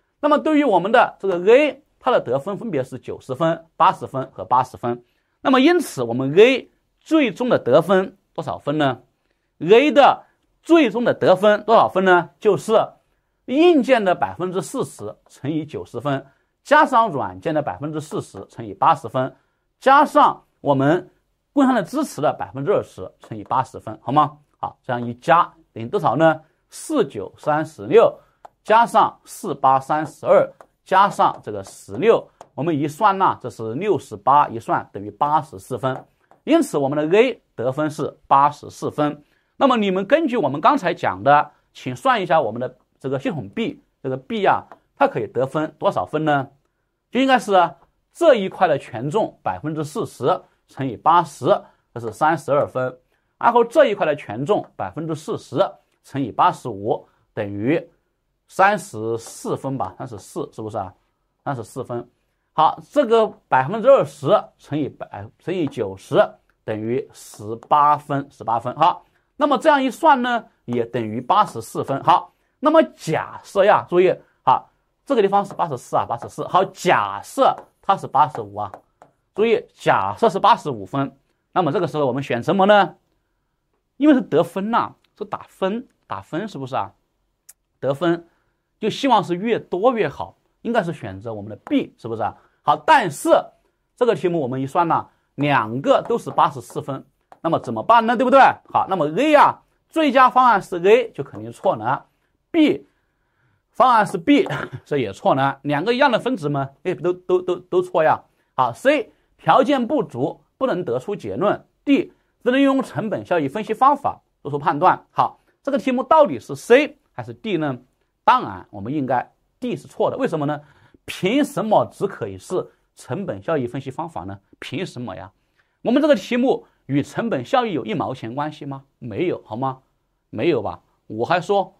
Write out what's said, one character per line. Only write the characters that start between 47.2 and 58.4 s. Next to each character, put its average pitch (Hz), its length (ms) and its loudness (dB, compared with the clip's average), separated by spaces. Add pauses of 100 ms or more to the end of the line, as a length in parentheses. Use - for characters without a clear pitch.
该 262 100 2
是 185 380 2 (380)
这 311 240 4
一 190 120 -4
块 185 200 0
的 143 100 2
权 127 320 -8
重 - 320 -2
百 92 160 -6
分 156 160 -8
之 156 80 -6
四 147 240 -6
十 - 340 -2 (280)
乘 - 180 -8
以 110 100 -8
八 170 280 2
十， 135 220 -8 (460)
这 123 60 -12
是 113 140 -10
三 160 260 0
十 147 140 -4
二 139 120 2
分。 127 320 -6 (420)
然 233 140 2
后 233 120 4
这 277 220 4
一 208 80 0
块 190 120 -2
的 147 80 0
权 131 320 -10
重 196 180 -2 (120)
百 98 120 -8
分 147 160 -12
之 160 120 -6
四 156 200 -10
十 - 220 -8 (460)
乘 139 180 -8
以 107 80 -6
八 160 220 2
十 - 160 -12
五 104 400 -6 (260)
等 110 160 -4
于 113 400 -4 (560)